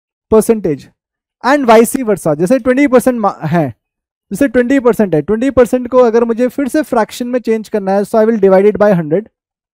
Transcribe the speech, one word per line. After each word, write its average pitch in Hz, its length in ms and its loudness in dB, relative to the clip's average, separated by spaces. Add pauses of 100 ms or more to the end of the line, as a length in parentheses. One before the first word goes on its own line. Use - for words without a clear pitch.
(340)
percentage 208 520 0 (600)
and 277 200 0
vice 233 400 2
versa। 175 300 -2
जैसे 180 240 0
ट्वेंटी 254 280 0
परसेंट 247 320 0
मा-, 180 240 -4
है, 156 320 -2 (560)
जैसे 240 160 0
ट्वेंटी 247 320 0
परसेंट 214 360 0
है, 151 60 0
ट्वेंटी 226 280 -2
परसेंट 247 380 0
को 254 100 -2
अगर 233 260 4
मुझे 233 240 -2
फिर 277 200 -6
से 311 140 -2
fraction 240 460 -4
में 247 120 -4
change 220 300 -4
करना 190 220 -4
है, 202 100 0
so 202 140 -4
I 220 100 2
will 220 180 0
divide 190 300 4
it 190 80 -2
by 208 200 2
hundred, 165 260 -4 (460)